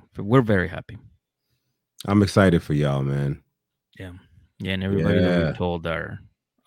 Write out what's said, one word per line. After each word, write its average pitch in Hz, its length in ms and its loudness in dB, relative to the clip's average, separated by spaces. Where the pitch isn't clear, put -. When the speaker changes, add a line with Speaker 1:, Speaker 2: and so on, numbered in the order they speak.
Speaker 1:
we're 107 260 2
very 98 260 0
happy. - 280 -14
Speaker 2:
I'm 101 160 4
excited 92 400 4
for - 120 -4
y'all, 71 280 0
man. 69 400 -4
Speaker 1:
Yeah. 92 140 -14
Yeah, 95 140 -6
and 92 100 -4
everybody 95 340 0
that 90 220 2
Speaker 2:
Yeah. 80 100 0
Speaker 1:
we 76 60 -8
told 87 320 -4
our 80 320 -8